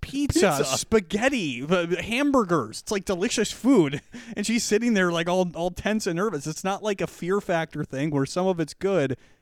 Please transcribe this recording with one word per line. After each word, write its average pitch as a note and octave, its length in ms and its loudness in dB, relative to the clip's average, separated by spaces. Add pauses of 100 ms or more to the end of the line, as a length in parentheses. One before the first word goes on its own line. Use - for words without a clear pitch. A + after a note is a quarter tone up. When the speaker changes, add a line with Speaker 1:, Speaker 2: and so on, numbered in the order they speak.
Speaker 1:
pizza, C4+ 580 2
Speaker 2:
Pizza. - 200 0
Speaker 1:
spaghetti, G3+ 840 0
uh, E3+ 400 0
hamburgers. A3 760 2
It's, - 120 -12
like, G3 120 -2
delicious G3+ 480 0
food. E3+ 540 4
<laughs> A#3 300 -16
And G3+ 100 -4
she's A3+ 180 0
sitting A3+ 300 2
there, F3+ 180 4
like, E3 160 0
all, F3+ 260 2
all E3+ 160 -4
tense G#3 360 -2
and E3+ 100 0
nervous. F3+ 300 -2
It's D#3 180 -6
not F#3+ 180 -4
like G3+ 180 -2
a E3+ 60 -2
Fear F#3 340 -2
Factor D#3+ 440 -2
thing C#3 260 -4
where C#3 160 2
some F#3 200 -2
of F3+ 140 2
it's D#3 140 -4
good F3+ 420 0 (260)